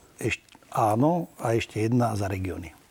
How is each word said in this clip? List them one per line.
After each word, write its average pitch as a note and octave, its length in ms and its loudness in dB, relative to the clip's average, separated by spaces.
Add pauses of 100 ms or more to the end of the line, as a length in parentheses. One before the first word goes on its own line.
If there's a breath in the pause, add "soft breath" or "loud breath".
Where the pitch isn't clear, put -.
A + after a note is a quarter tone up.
(180)
Ešt-, - 560 -8
áno, B2+ 640 2
a A#2 160 0
ešte A2 240 -2
jedna A2+ 400 2
Za G2+ 80 -2
regióny. F#2 480 -6 (180)